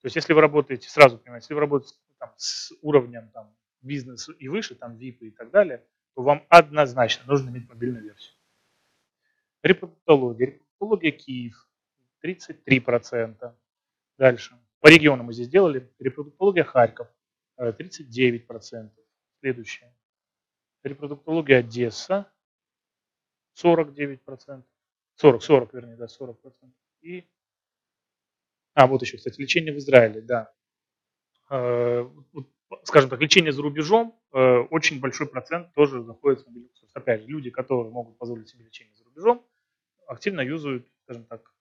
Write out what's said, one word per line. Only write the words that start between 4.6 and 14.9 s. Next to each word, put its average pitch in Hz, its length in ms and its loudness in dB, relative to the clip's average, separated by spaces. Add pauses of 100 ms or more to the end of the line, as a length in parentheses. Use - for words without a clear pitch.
там, 120 220 -20
випы 120 320 -20
и - 20 -20
так 117 200 -20
далее, 160 360 0 (280)
то 127 80 -10
вам 147 260 0
однозначно 143 800 4
нужно 135 240 0
иметь 120 180 -14
мобильную 117 360 -10
версию. - 300 -20 (1300)
Репродуктология. 139 840 0
Репродуктология 175 640 -6
Киев. 123 580 -14 (520)
Тридцать 175 440 -14
три 131 160 0
процента. 117 800 -6 (580)
Дальше. 127 420 0 (220)
По 151 80 10
региону 151 340 6